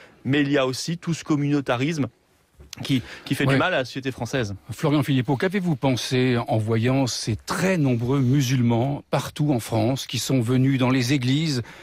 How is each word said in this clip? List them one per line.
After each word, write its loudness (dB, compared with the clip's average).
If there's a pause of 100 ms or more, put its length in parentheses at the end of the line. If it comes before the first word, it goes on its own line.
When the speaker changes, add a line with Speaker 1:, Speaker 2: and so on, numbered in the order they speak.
(240)
Speaker 1:
mais 2
il 0
y 4
a 2
aussi -6
tout -4
ce -8
communautarisme 0 (760)
qui, 0 (220)
qui -4
fait 0
Speaker 2:
Ouais. 4
Speaker 1:
du 4
mal 2
à 0
la 0
société -8
française. -4 (160)
Speaker 2:
Florian 2
Philippot, 2
qu'avez-vous 0
pensé 0 (120)
en 0
voyant 2
ces -4
très -2
nombreux 2
musulmans 2
partout -2
en 0
France -2
qui -6
sont 0
venus 2
dans 2
les 2
églises 0 (200)